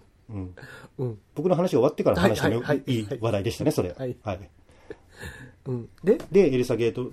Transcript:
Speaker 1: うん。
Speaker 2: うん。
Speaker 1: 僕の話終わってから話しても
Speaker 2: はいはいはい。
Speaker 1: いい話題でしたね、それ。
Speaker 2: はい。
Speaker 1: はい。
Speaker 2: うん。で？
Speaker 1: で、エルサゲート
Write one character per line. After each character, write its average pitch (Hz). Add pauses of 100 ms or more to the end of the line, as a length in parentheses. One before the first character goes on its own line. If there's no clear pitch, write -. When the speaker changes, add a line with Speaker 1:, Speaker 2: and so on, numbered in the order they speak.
(300)
Speaker 1:
う -
ん。 90 (440)
Speaker 2:
う 135
ん。 113 (160)
Speaker 1:
僕 151
の 185
話 180
終 139
わ 131
っ -
て -
か 147
ら 101
話 101
し -
て 151
も 135
Speaker 2:
は 120
い -
は 143
い -
は -
い。 131
Speaker 1:
い 113
い 107 (140)
話 113
題 -
で -
し -
た -
ね、 147
そ 139
れ。 87
Speaker 2:
は 131
い。 123
Speaker 1:
は 104
い。 - (1160)
Speaker 2:
う 131
ん。 120 (140)
で？ 214 (140)
Speaker 1:
で、 175
エ 131
ル 123
サ 120
ゲ 117
ー 113
ト 127